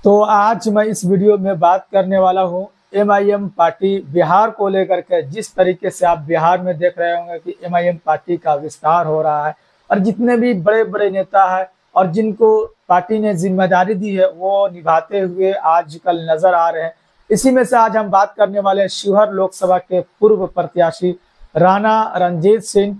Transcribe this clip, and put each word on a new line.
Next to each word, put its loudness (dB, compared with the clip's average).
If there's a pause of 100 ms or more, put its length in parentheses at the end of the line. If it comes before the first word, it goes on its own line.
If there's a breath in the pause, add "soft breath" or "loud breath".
तो 4
आज 0
मैं 0
इस -6
वीडियो 2
में -4
बात 2
करने 0
वाला 2
हूँ -4 (260)
एमआईएम 0
पार्टी 0
बिहार 2
को -4
लेकर 0
के। -2
जिस -10
तरीके 0
से -4
आप 2
बिहार 0
में -4
देख -2
रहे -2
होंगे -10
कि -12
एमआईएम -2
पार्टी -2
का -2
विस्तार -2
हो -2
रहा -2
है -8 (360)
और 0
जितने 0
भी 0
बड़े-बड़े 0
नेता 0
हैं -4 (280)
और 4
जिनको 0 (140)
पार्टी 0
ने -2
जिम्मेदारी 0
दी -4
है, 2
वो -2
निभाते -2
हुए -2
आजकल -2
नजर 2
आ 2
रहे -6
हैं। -8 (360)
इसी 2
में 2
से 0
आज 2
हम -2
बात 2
करने 0
वाले 0
हैं 0
शिवहर 0
लोकसभा -2
के -4
पूर्व 0
प्रत्याशी -2 (360)
राणा 2
रणजीत 2
सिंह -2